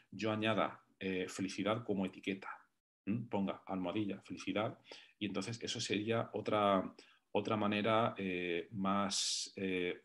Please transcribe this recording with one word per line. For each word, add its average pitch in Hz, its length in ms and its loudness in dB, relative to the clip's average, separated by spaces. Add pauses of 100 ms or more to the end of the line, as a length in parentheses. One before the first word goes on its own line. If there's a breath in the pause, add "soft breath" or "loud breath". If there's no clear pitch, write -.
(120)
yo 107 200 -2
añada, 107 520 0 (160)
eh, 92 300 -2
felicidad 101 560 0
como 98 200 0
etiqueta. - 440 -6 (560)
¿Mm? 117 240 -2
Ponga 98 360 -2
almohadilla, 95 560 -2
felicidad, - 560 -4 (400 soft breath)
y 104 100 -4
entonces 101 360 -4
eso - 160 -4
sería 113 540 0
otra, 104 600 2 (380 soft breath)
otra 104 240 2
manera, 107 600 4
eh, 90 540 -2
más, 98 840 0
eh, 90 500 0